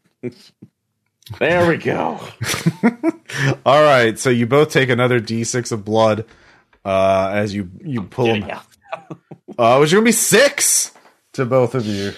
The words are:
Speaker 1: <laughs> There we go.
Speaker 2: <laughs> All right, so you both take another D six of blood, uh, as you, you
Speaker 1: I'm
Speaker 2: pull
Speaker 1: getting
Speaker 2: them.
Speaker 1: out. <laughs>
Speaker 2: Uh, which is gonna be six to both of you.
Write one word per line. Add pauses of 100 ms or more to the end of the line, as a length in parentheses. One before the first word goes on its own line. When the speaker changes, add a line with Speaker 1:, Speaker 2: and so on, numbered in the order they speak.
(220)
Speaker 1:
<laughs> (1080)
There
we
go. (640)
Speaker 2:
<laughs> (800)
All
right,
so
you
both
take
another
D
six
of
blood, (600)
uh,
as
you, (160)
you
Speaker 1:
I'm
Speaker 2:
pull
Speaker 1:
getting
Speaker 2:
them. (420)
Speaker 1:
out.
<laughs>
Speaker 2:
Uh,
which
is
gonna
be
six (400)
to
both
of
you.